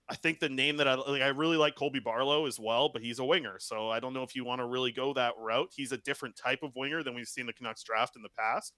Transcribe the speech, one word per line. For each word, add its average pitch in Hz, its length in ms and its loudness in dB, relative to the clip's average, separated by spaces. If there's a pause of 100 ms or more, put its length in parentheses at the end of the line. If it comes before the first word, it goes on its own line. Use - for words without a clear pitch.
I - 80 -8
think 160 240 0
the 151 100 2
name 139 280 2
that 147 100 4
I, 131 80 6
like, 135 280 0
I 139 60 4
really 160 280 2
like 151 180 4
Colby 139 240 -2
Barlow 135 460 2
as 123 140 -4
well, 117 300 4
but 120 120 -8
he's 117 160 -6
a 127 80 -2
winger. 135 340 2
So 110 300 -4
I 113 100 2
don't 127 140 -6
know 131 80 -4
if 127 140 -8
you 127 80 -4
wanna 123 240 -2
really 127 240 0
go 131 220 0
that 123 240 2
route. 117 380 0
He's 135 180 -6
a 127 40 -2
different 135 380 -6
type 127 260 0
of 135 140 -8
winger 139 280 -4
than 127 120 -6
we've 120 120 -10
seen 127 200 -8
the 113 60 -6
Canucks 113 300 -8
draft 113 320 2
in 120 60 -18
the 107 80 -12
past. 117 480 -2